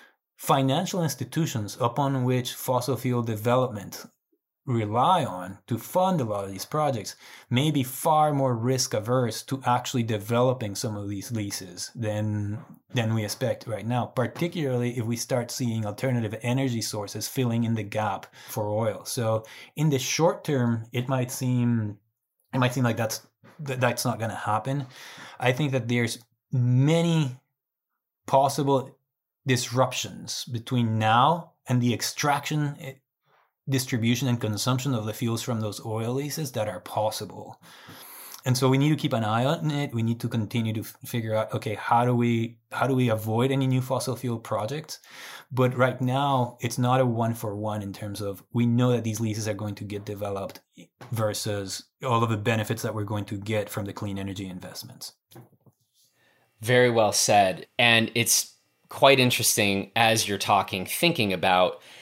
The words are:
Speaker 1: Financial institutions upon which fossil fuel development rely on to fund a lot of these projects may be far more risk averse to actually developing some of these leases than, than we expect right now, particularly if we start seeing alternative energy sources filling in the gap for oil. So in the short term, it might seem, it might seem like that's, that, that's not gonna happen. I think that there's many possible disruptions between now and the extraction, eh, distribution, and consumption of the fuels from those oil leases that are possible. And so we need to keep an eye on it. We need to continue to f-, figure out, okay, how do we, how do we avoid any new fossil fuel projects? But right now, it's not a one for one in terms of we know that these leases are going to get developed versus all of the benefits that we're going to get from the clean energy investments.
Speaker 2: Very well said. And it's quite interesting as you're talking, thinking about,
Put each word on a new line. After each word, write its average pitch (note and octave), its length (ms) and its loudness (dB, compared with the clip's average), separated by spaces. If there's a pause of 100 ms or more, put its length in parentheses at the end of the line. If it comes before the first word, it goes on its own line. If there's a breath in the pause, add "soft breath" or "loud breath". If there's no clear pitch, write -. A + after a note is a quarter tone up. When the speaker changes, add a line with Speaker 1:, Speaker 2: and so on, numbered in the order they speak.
(340 soft breath)
Speaker 1:
Financial D#3 680 0
institutions - 760 -4
upon C3+ 440 0
which B2 280 0
fossil B2+ 440 -2
fuel B2 260 0
development A2 840 0 (600)
rely B2 580 2
on F#2 320 -8 (120)
to A#2 100 -2
fund F#3 420 2
a A#2+ 40 0
lot G2+ 200 -4
of G2 60 -8
these F#2+ 140 -8
projects C#3+ 500 -2 (340 loud breath)
may C#3 220 4
be C#3+ 140 2
far D3+ 480 2
more C3+ 240 2
risk B2 380 0
averse A#2 460 0
to C3+ 240 -6
actually B2 380 0
developing A2+ 720 0
some G#2 220 -4
of G2+ 120 -6
these G2+ 220 -6
leases G2+ 640 -6
than, G#2+ 640 -2 (340)
than A2+ 220 0
we A2 80 0
expect - 460 -4
right G#2 180 -6
now, A#2+ 180 0
particularly B2+ 960 -2
if A#2 60 -2
we A#2 100 -2
start A#2 380 -4
seeing A2+ 340 -2
alternative A2+ 560 -2
energy B2 400 0
sources G#2+ 460 -8
filling A#2 340 0
in A2+ 120 0
the A2 100 -2
gap G#2 420 -4 (220 loud breath)
for G#2+ 200 -4
oil. G#2 360 -2
So A2 400 -2 (320 loud breath)
in D3+ 120 2
the C3+ 120 2
short - 420 2
term, A#2+ 500 0
it B2 160 -2
might B2+ 220 -2
seem, A#2+ 680 0 (540)
it C#3 60 -2
might B2+ 160 2
seem C3+ 80 0
like A#2 140 2
that's, A2+ 280 -4 (360)
that, C3+ 200 -4
that's A#2+ 240 2
not A2+ 140 -2
gonna A2 160 -4
happen. C3+ 500 -2 (540 loud breath)
I B2+ 140 2
think C#3+ 180 0
that B2 160 0
there's A#2+ 320 0 (320)
many C3+ 840 4 (920)
possible C3+ 720 2 (480)
disruptions A#2+ 1000 0
between A#2 520 0
now B2+ 540 4 (160)
and B2+ 120 2
the A#2+ 140 2
extraction, D3 840 -2
eh, C3+ 140 -14 (760)
distribution, B2+ 600 0
and A#2+ 120 0
consumption B2+ 540 -2
of G#2+ 120 -4
the G#2+ 60 -6
fuels A2+ 300 -2
from A2+ 180 -4
those G#2 240 -6
oil A2+ 300 -4
leases C#3+ 380 -6
that G#2+ 160 -2
are G2 100 -8
possible. G#2+ 800 -6 (840 loud breath)
And B2+ 120 2
so C3 120 4
we C3+ 100 6
need D3 120 4
to D3+ 60 4
keep C3 160 -2
an A#2 120 0
eye A2 200 2
on D#3 280 0
it. C#3+ 200 -4
We A2+ 120 0
need A#2 160 0
to A#2+ 80 -4
continue A2+ 460 -2
to G#2+ 80 -4
f-, - 220 -14
figure A2 300 -4
out, A2 180 0
okay, A2 220 -4
how B2 300 2
do B2 100 2
we, A#2 440 0 (120)
how - 160 0
do C3+ 80 2
we B2+ 140 2
avoid A2 420 0
any C3+ 160 0
new C3 140 2
fossil B2+ 340 -4
fuel A#2 240 -4
projects? A#2 640 -6 (500 loud breath)
But B2 260 2
right B2 240 2
now, B2+ 600 0
it's A#2 180 -4
not B2+ 220 4
a B2+ 60 4
one A#2 280 0
for G#2+ 220 -6
one G#2 260 -4
in G2 100 -8
terms G2+ 280 -10
of G2+ 320 -8
we A#2+ 140 2
know B2 260 4
that A#2 100 0
these G#2+ 160 -4
leases A2 300 -2
are G#2 60 -2
going G#2 200 -6
to A2 100 -12
get G2+ 200 -8
developed G2 560 -8 (500)
versus G#2 760 -2 (180)
all A#2 180 2
of A2+ 80 2
the A2 60 2
benefits A2 460 0
that - 120 -4
we're G#2+ 80 -4
going G#2 220 -4
to G#2 120 -6
get G#2 320 -4
from G2+ 160 -6
the G2+ 80 -8
clean G2+ 240 -6
energy G2 320 -8
investments. - 640 -14 (1500)
Speaker 2:
Very B2 300 6
well A2+ 200 6
said. G2 560 4 (140)
And A2+ 340 6
it's - 400 2 (340)
quite C#3 300 8
interesting G#2+ 760 2
as A2+ 320 4
you're G2 100 -2
talking, F#2+ 480 2
thinking A2 460 0
about, F3+ 500 2 (180 loud breath)